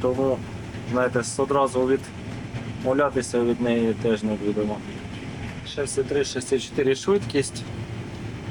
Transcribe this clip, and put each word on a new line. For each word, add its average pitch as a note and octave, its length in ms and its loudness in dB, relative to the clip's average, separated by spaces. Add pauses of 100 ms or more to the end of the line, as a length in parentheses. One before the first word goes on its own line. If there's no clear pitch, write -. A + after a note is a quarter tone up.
тому, B2+ 360 2 (540)
знаєте, B2 280 4
с-, A#2 220 0
одразу C3+ 560 4 (840)
відмовлятися C3 600 2
від A#2 200 2
неї A#2 420 4
теж A2 200 2
не G#2+ 120 0
будемо. G#2 420 0 (960)
Шість C#3 240 -2
і C3+ 40 4
три, C#3 220 0
шість - 280 -4
і C3 80 4
чотири C3+ 340 2
швидкість. C3+ 680 0 (880)